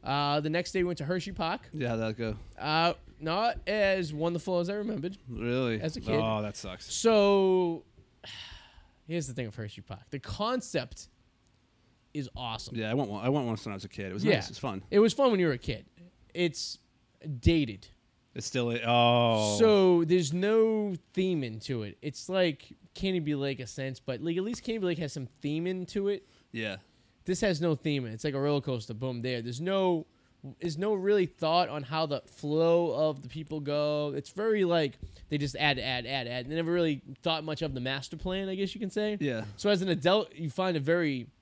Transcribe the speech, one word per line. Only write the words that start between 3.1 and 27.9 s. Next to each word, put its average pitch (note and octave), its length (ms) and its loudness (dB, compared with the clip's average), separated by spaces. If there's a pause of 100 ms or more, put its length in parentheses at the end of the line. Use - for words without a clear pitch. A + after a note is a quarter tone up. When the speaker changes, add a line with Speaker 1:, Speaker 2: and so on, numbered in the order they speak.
Speaker 1:
not F#3+ 480 0
as F#3+ 480 0
wonderful E3+ 420 -2
as F3 100 0
I G3 60 -4
remembered. G3+ 420 -4 (140)
Speaker 2:
Really? A#2+ 500 0
Speaker 1:
As D3 160 -4
a - 60 -8
kid. A2 180 0
Speaker 2:
Oh, A2 220 0
that G#2 160 -6
sucks. - 340 -12
Speaker 1:
So, G3 920 4 (400)
<sighs> - 80 -16 (760)
here's D#3+ 200 -4
the B2+ 60 -8
thing B2 120 -4
with G#2 100 -10
Hershey G#2+ 260 -10
Park. G2 280 -12
The C#3+ 100 -6
concept G3+ 880 -4 (1040)
is C3+ 220 -6
awesome. A#2 400 -6
Speaker 2:
Yeah, A2 160 -2
I - 20 0
went B2+ 160 0
one, G2+ 140 -6
I B2 60 2
went C#3 180 2
once A2 180 -4
when A2 80 -6
I - 20 -6
was F#2+ 100 -10
a G2 40 -10
kid. G2 180 -8
It F#2 60 -8
was G#2 100 -4
Speaker 1:
Yeah. G#3 120 4
Speaker 2:
nice. G#2+ 140 -4
It's - 100 -14
fun. G2 320 -6
Speaker 1:
It G3+ 80 6
was A3 140 6
fun C4+ 180 4
when G3+ 80 2
you F3 80 4
were C#3+ 60 2
a A#2+ 40 -4
kid. - 280 -6 (480)
It's - 440 -2 (600)
dated. C#3+ 480 2 (460)
Speaker 2:
It's - 140 -10
still A#2+ 240 -2
a, A#2+ 140 -2
oh. A#2 760 6
Speaker 1:
So F#3+ 460 8
there's D#3+ 260 4
no G#3 640 2 (180)
theme F#3 300 0
into A2 400 -6
it. G2+ 180 -10
It's - 280 -10
like F3+ 440 0 (200)
Canby E3+ 420 0
Lake C#3 240 -2
a B2 80 -8
sense, C3+ 320 -8
but, B2 220 -6
like, E3+ 160 -2
at F#3 60 -2
least A3+ 200 -6
Canby A3+ 240 -2
Lake E3+ 120 0
has D#3 120 -4
some C3 160 -8 (140)
theme D#3 260 -2
into F#3 400 -4
it. G3+ 180 -4 (280)
Speaker 2:
Yeah. G#2+ 240 -4 (480)
Speaker 1:
This F3+ 160 -2
has F#3 200 2
no E3 140 2
theme C#3+ 300 -2